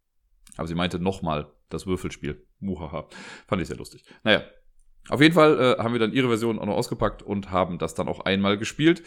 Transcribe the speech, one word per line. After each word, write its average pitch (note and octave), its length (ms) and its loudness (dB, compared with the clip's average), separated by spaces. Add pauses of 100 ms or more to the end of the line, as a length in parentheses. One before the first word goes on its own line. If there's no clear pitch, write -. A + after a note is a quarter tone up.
(580)
Aber E2 100 -6
sie E2 80 -4
meinte, F2 240 -2
"Nochmal, E2 520 -4 (180)
das D#2 160 -8
Würfelspiel." D2+ 600 -6 (140)
Muhaha. E2 480 -8 (400)
Fand F#2 140 -2
ich D#2 60 -6
sehr C2+ 100 -10
lustig. - 260 -18 (200)
Naja. G#2 200 4 (640)
Auf A#2+ 140 2
jeden D#3+ 120 8
Fall, D#3 260 6
äh, B2 220 2
haben A#2 120 -2
wir A#2+ 60 0
dann A2 120 0
ihre B2+ 160 2
Version A2+ 320 0
auch - 60 -6
noch G2+ 100 0
ausgepackt - 480 -2
und G2+ 280 -6
haben F2+ 260 0
das E2 160 -4
dann - 160 -4
auch E2+ 100 -6
einmal G2 380 2
gespielt. D3 500 2